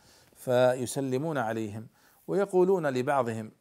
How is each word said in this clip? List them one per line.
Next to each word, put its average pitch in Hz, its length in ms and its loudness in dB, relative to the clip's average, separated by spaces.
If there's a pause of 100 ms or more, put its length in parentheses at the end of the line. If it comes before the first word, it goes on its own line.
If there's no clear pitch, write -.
(360)
فيسلمون 127 1000 0
عليهم 110 480 -6 (420)
ويقولون 185 580 2
لبعضهم 123 760 0